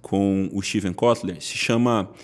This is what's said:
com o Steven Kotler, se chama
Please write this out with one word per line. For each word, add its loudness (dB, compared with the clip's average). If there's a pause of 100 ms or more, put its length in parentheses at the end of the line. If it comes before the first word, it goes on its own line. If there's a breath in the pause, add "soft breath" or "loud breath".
com 2
o -4
Steven -2
Kotler, 0
se -10
chama 2 (140 loud breath)